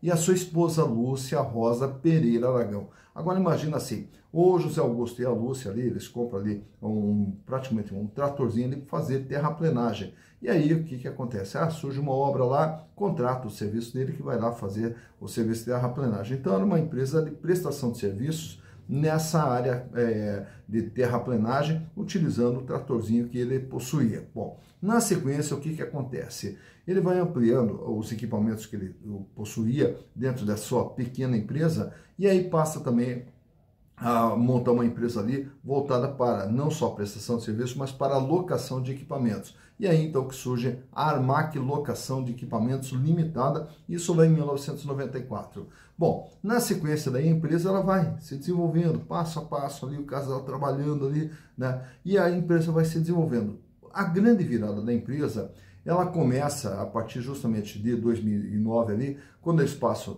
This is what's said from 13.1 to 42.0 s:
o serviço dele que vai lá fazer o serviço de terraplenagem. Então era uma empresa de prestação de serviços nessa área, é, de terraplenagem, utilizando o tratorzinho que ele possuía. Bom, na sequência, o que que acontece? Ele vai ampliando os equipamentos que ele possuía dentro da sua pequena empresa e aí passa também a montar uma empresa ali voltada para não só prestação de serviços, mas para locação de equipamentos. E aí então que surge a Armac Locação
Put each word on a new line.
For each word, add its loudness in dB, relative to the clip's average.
o -6
serviço -6
dele -2
que -8
vai -4
lá 0
fazer -4
o -12
serviço -2
de -6
terraplenagem. -2
Então 0
era 2
uma 4
empresa 0
de -2
prestação -2
de -10
serviços -4
nessa 2
área, 0
é, 0
de 0
terraplenagem, 0
utilizando 0
o -10
tratorzinho 0
que -6
ele 0
possuía. -2
Bom, -8
na 4
sequência, 0
o -6
que -6
que -6
acontece? -8
Ele 2
vai 2
ampliando 2
os -6
equipamentos -2
que -12
ele -8
possuía 0
dentro -2
da 0
sua 0
pequena -2
empresa 0
e 4
aí 6
passa 0
também 0
a 2
montar 4
uma 4
empresa 0
ali -2
voltada 0
para 0
não 2
só 0
prestação -4
de -6
serviços, -4
mas -6
para 0
locação 0
de -4
equipamentos. -4
E 0
aí 6
então 0
que -12
surge -2
a 0
Armac 2
Locação -4